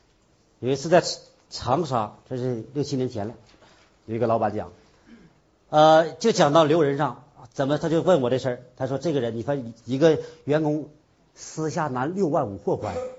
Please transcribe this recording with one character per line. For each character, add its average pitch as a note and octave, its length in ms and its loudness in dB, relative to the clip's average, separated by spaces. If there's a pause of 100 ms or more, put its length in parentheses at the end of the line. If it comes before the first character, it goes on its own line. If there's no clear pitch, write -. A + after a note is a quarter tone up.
(600)
有 A#2 80 -4
一 C3+ 80 0
次 D#3 140 -6
在 E3+ 120 6 (460)
长 C#3+ 380 -2
沙， A2 300 -4 (120)
这 C3 80 -8
是 B2 260 -4 (120)
六 C#3+ 100 -2
七 C3+ 120 -6
年 B2+ 120 -2
前 G#2 180 -8
了， A#2+ 60 -10 (720)
有 A2 100 -10
一 A#2 40 -4
个 A#2 80 0
老 A2+ 120 2
板 G#2+ 160 -2
讲， F2+ 160 -10 (1000)
呃， D#3 400 6
就 A3+ 200 -2
讲 D3 220 4
到 D#3+ 120 6
留 D#3 180 4
人 C#3 160 0
上， C3+ 260 -4 (300)
怎 C3+ 140 -2
么 D3 100 0
他 E3 100 -4
就 D#3 140 2
问 E3 180 4
我 B2 80 0
这 B2+ 100 2
事 B2+ 120 -4
儿， A#2+ 120 -6 (140)
他 C3 100 -6
说： C3+ 120 -4
这 E3 160 -2
个 C#3 60 0
人， A#2 140 -2
你 A2+ 80 -6
看 B2 300 -6 (140)
一 B2 100 -4
个 D#3 220 6 (260)
员 D3 180 0
工 D3+ 280 -4 (440)
私 - 360 -8
下 D#3 180 -4
拿 B2+ 160 -4
六 F3+ 240 -2
万 C#3+ 200 0
五 G2 100 -12
货 D#3 180 -4
款 G2 180 -8 (240)